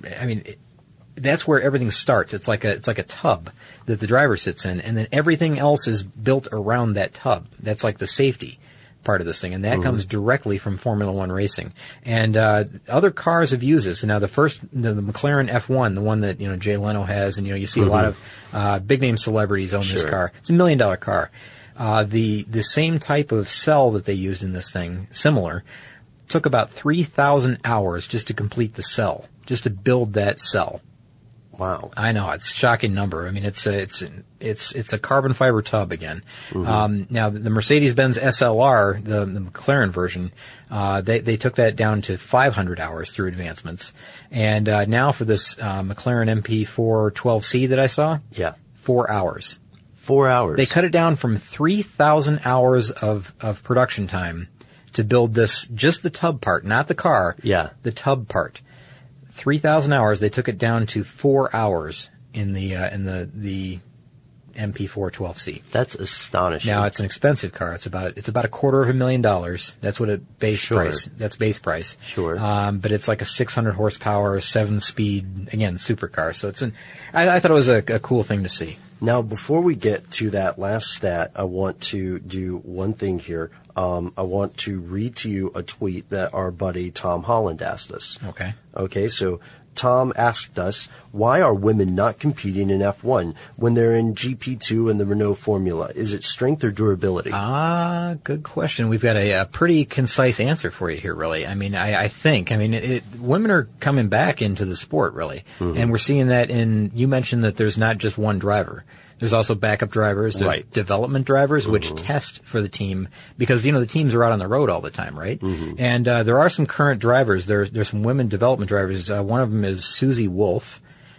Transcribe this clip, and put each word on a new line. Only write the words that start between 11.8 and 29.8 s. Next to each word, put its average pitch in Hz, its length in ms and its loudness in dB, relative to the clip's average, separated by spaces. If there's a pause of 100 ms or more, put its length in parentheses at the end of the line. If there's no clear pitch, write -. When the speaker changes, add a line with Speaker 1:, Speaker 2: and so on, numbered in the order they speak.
Speaker 1:
And, 113 320 2
uh, 107 280 4 (220)
other 170 240 4
cars 170 420 2
have 120 100 -2
used 139 240 4
this. 90 180 -4
Now, 104 140 2
the 98 100 0
first, 147 320 0 (180)
the, 113 140 0
the 104 80 -2
McLaren 131 480 0
F 120 220 -2
one, 123 240 2
the 98 80 -2
one 107 180 2
that, 98 180 -2
you 98 100 -6
know, 95 100 -4
Jay 101 180 0
Leno 104 260 -2
has, 98 360 -2
and, 98 80 -4
you 98 80 -4
know, 98 40 -4
you 98 80 -4
see - 140 0
a 101 60 6
lot 107 180 4
Speaker 2:
Mm-hmm. - 520 -6
Speaker 1:
of, 107 40 -2
uh, 101 200 0
big-name 123 360 2
celebrities 101 560 0
own 98 160 -2
this 92 140 -2
Speaker 2:
Sure. 76 80 -2
Speaker 1:
car. 92 300 0
It's - 100 -6
a - 20 4
million-dollar 143 460 4
car. 87 320 -2 (480)
Uh, 110 260 2
the, 107 380 0
the 110 200 -2
same 160 360 0
type 147 340 0
of 107 160 0
cell 139 440 4
that 101 120 -2
they 101 80 -2
used 95 300 -4
in 95 100 -4
this 90 180 -6
thing, 90 420 -6
similar, 98 520 0 (640)
took - 160 0
about 127 240 2
three 160 360 0
thousand 139 600 2
hours 98 420 0
just 113 200 -4
to 110 80 -6
complete 110 400 -4
the - 80 -10
cell, - 420 -2 (220)
just 123 180 -4
to 117 60 0
build 113 420 0